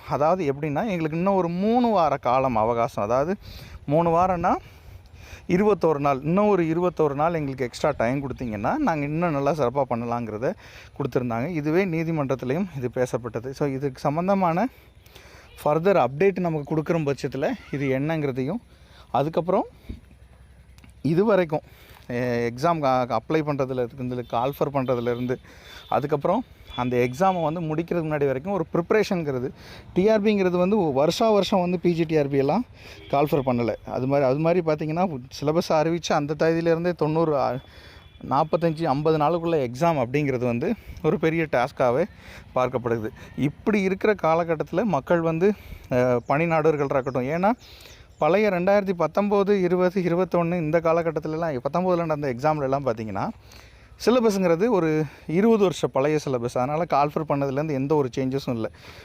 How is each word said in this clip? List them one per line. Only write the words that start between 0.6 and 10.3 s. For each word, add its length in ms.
எங்களுக்கு 300
இன்னும் 160
ஒரு 140
மூணு 400
வார 300
காலம் 380
அவகாசம், 480
அதாவது 340
மூணு 240
வாரம்னா 460
இருபத்தோரு 500
நாள், 240
இன்னும் 260
ஒரு 160
இருபத்தோரு 500
நாள் 200
எங்களுக்கு 320
எக்ஸ்ட்ரா 320
டைம் 320
கொடுத்தீங்கன்னா, 480
நாங்க 280
இன்னும் 260
நல்லா 200
சிறப்பா 380
பண்ணலாங்கிறத 640